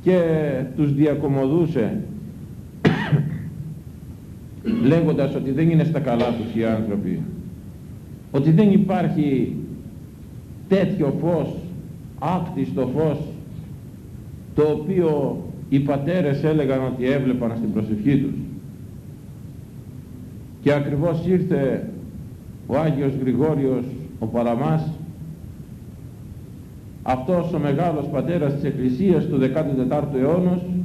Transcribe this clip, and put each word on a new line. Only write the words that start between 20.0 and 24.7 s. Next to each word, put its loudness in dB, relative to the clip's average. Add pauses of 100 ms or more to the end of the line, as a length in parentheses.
Και 6
ακριβώς 0
ήρθε 2 (800)
ο 0
Άγιος 2 (100)
Γρηγόριος 2 (340)
ο -2
Παλαμάς, 2 (2250)